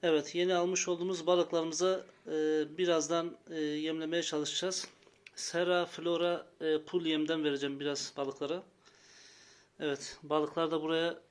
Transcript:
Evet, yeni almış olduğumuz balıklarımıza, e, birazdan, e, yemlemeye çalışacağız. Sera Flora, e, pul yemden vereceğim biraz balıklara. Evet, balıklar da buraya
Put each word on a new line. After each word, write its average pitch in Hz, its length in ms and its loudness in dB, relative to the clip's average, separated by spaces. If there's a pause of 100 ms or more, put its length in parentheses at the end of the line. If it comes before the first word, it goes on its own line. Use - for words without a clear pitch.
Evet, 170 320 2
yeni 180 200 4
almış 180 320 2
olduğumuz 175 400 -2
balıklarımıza, 170 760 2 (220)
e, 156 380 2 (120)
birazdan, 170 600 2 (120)
e, 170 100 -10
yemlemeye 156 640 -2
çalışacağız. 160 640 -2 (480)
Sera 175 500 0
Flora, 170 640 -2 (140)
e, 156 220 2
pul 170 220 -2
yemden 156 380 0
vereceğim 139 360 0
biraz 143 380 -4
balıklara. 143 460 -4 (1160)
Evet, 143 440 -4
balıklar 151 480 0
da 160 100 0
buraya 165 500 0